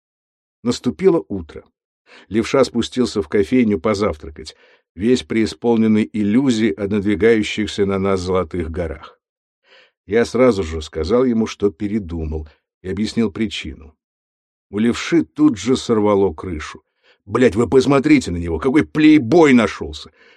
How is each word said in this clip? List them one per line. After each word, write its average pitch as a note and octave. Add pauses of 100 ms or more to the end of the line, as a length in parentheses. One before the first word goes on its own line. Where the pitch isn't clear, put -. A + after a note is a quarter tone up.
(640)
Наступило E3
утро. F#2 (640)
Левша A2+
спустился A#2
в -
кофейню G#2
позавтракать, F2 (400)
весь A#2+
преисполненный A2
иллюзий A2
о G2+
надвигающихся G#2
на G2
нас G2
золотых F2+
горах. E2 (880)
Я A2
сразу A#2
же D#2+
сказал E2+
ему, A2+
что G2+
передумал, E2 (340)
и F#2
объяснил G#2+
причину. D2+ (760)
У G2+
левши A#2+
тут -
же A#2+
сорвало G#2
крышу. E2+ (420)
«Блядь, A2
вы A2+
посмотрите C3+
на E2+
него, E2+
какой C3+
плейбой D3+
нашёлся! G2 (260)